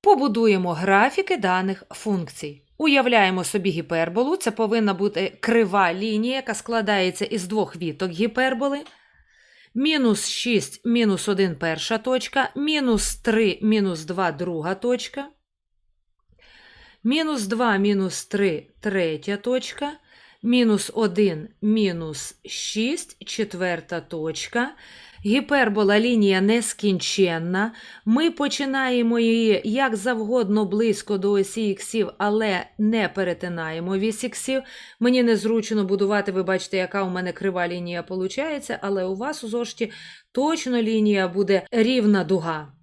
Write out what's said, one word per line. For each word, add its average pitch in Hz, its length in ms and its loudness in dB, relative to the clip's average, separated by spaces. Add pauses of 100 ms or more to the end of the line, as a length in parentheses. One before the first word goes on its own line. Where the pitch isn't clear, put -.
Побудуємо 226 720 4
графіки 208 640 2
даних 190 520 0
функцій. 165 720 -6 (160)
Уявляємо 233 680 4
собі 190 260 0
гіперболу. 170 680 0
Це 233 160 -2
повинна 220 420 0
бути 196 460 -2
крива 202 540 2
лінія, 220 420 -2
яка 262 180 -6
складається 202 720 0
із 190 220 -6
двох 202 280 -2
віток 175 360 -4
гіперболи. 254 680 0 (1000)
Мінус 269 500 2
шість, - 560 -2
мінус 226 440 2
один 190 260 0
перша 160 420 -2
точка, 254 580 -2
мінус 277 600 0
три, 220 460 0
мінус 196 440 0
два 175 260 -2
друга 170 440 -4
точка, 247 520 -4 (1800)
мінус 277 440 0
два, 220 300 2
мінус 196 480 0
три 190 420 -2 (120)
третя 190 580 -2
точка, 254 540 -4 (520)
мінус 226 500 2
один, 190 560 0 (120)
мінус 185 720 -2 (100)
шість - 800 -6
четверта 175 760 -4
точка. 165 720 -6 (520)
Гіпербола 214 720 4
лінія 214 420 4
нескінченна. 196 1300 0 (320)
Ми 294 260 4
починаємо 262 880 0
її 226 460 4
як 233 300 0
завгодно 214 680 0
близько 208 520 0
до 202 140 0
осі 202 380 0
іксів, 202 480 -2
але 208 480 0 (120)
не 214 320 2
перетинаємо 175 880 -4
вісь 214 260 -2
іксів. 262 380 -4 (380)
Мені 247 240 4
незручно 220 600 2
будувати, 196 480 0
ви 185 120 -2
бачите, 185 340 -2
яка 185 260 -2
у 185 60 -4
мене 180 220 -4
крива 180 360 -2
лінія 175 360 -6
получається, 240 800 -6
але 196 240 -2
у 185 100 -4
вас 269 280 -8
у 233 40 -10
зошиті 226 440 -6 (400)
точно 269 500 0
лінія 208 460 2
буде 185 440 0
рівна 220 520 4
дуга. 160 580 -2